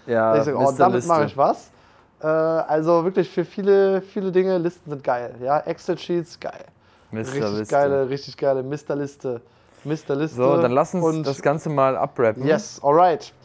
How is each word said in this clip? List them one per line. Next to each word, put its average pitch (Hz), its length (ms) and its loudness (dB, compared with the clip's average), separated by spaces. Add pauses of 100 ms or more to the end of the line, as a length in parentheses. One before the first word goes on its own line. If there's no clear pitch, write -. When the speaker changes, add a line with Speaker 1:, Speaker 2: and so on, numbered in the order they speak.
Speaker 1:
Ja, 113 260 2
Speaker 2:
Da 113 60 4
ich 110 60 2
sag, 143 120 -2
„Oh, - 40 -2
Speaker 1:
Mister 135 180 2
Speaker 2:
damit 185 180 4
Speaker 1:
Liste. 170 120 -2
Speaker 2:
mache 160 180 2
ich 110 100 -12
was.“ 160 340 0 (500)
Äh, 151 60 -8
also 160 800 2
wirklich 190 260 0
für 175 140 -2
viele, 196 580 2
viele 190 300 -6
Dinge, 185 260 2
Listen 170 320 -6
sind 139 140 -10
geil. 123 360 -4
Ja, 139 200 0
Excel-Sheets, 170 800 -6
geil. - 240 -12 (480)
Speaker 1:
Mister 117 220 -8
Speaker 2:
Richtig 107 260 -2
Speaker 1:
Liste. 110 160 -4
Speaker 2:
geile, 139 340 2
richtig 139 260 -10
geile 135 280 0
Mister 143 320 -8
Liste. 139 440 -8 (440)
Mister 147 320 -4
Liste 151 200 -6
Speaker 1:
So, 131 200 4
dann 123 160 2
lass 151 220 2
uns 175 100 0
Speaker 2:
und 160 220 0
Speaker 1:
das 139 160 -4
Ganze 156 260 0
mal 135 280 2
abrappen. 120 500 0
Speaker 2:
Yes, 202 360 -2
alright. 156 500 4 (120)